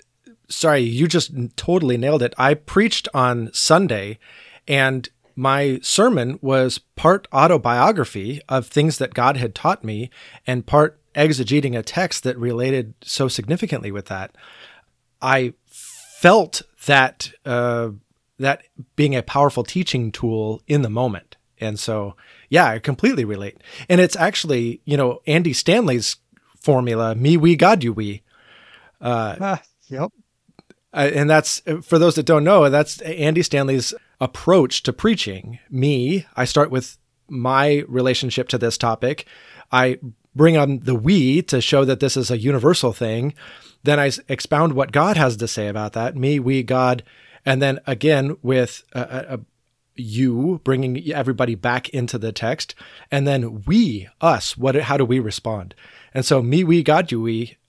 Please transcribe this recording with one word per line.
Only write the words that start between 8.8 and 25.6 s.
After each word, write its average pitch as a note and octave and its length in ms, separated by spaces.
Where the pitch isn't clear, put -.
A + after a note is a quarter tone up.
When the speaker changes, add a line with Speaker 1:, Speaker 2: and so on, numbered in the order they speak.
Speaker 1:
that - 160
God B2+ 240
had A#2+ 160
taught F3+ 280
me A2 280
and B2+ 200
part D3+ 340
exegeting C#3 580
a A2+ 80
text - 400
that B2+ 160
related A#2+ 640
so - 240
significantly B2 640
with G2 160
that. F#2+ 300
I C3 340
felt - 960
that, C3+ 460
uh, A#2+ 460
that C#3 220
being D3 180
a B2 80
powerful C#3 420
teaching B2+ 460
tool A2 560
in D3 160
the A2+ 80
moment. A2 460
And G#2+ 180
so, G#2 380
yeah, D#3+ 180
I A2+ 120
completely D3+ 460
relate. G2+ 380
And F3+ 120
it's F3 160
actually, C#3+ 680
you C#3+ 100
know, B2 300
Andy D#3+ 260
Stanley's D3+ 640